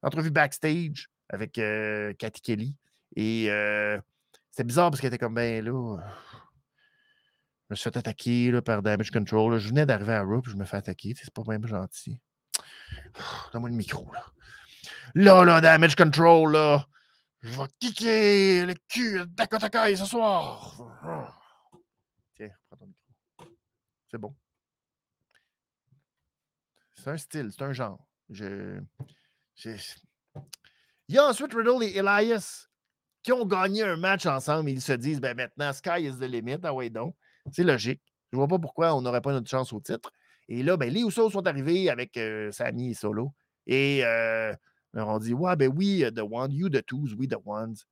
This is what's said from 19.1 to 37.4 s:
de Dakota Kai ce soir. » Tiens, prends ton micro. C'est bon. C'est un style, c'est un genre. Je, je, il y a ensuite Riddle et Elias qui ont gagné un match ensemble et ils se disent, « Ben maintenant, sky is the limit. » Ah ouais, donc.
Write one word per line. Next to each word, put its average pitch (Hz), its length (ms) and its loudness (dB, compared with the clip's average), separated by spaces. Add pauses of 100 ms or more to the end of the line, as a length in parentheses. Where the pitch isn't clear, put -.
de 175 40 -6
Dakota 214 440 -2
Kai 214 280 2
ce 190 100 -6
soir. » 208 760 -2 (1500)
Tiens, 107 160 -18 (180)
prends - 100 -20
ton 98 80 -20
micro. - 680 -20 (560)
C'est 117 80 -14
bon. 104 160 -14 (2500)
C'est - 160 -14
un 151 80 -8
style, 143 340 -10
c'est - 100 -12
un 139 100 -6
genre. 117 320 -10 (260)
Je, 98 500 -12 (720)
je, - 160 -16 (1400)
il 151 80 -10
y 247 40 6
a 294 80 8
ensuite 269 280 -2
Riddle 233 300 2
et 196 140 -4
Elias 202 680 0 (540)
qui 240 100 0
ont 247 140 0
gagné 190 360 0
un 190 140 0
match 185 300 0
ensemble 151 440 0
et - 20 -2
ils 131 80 -4
se 135 140 0
disent, « 135 280 -2
Ben 123 140 -4
maintenant, 139 380 -6
sky 170 300 -4
is 135 140 -8
the 127 40 -8
limit. » 123 420 -6
Ah 156 80 -4
ouais, 127 160 -6
donc. 117 260 -8 (360)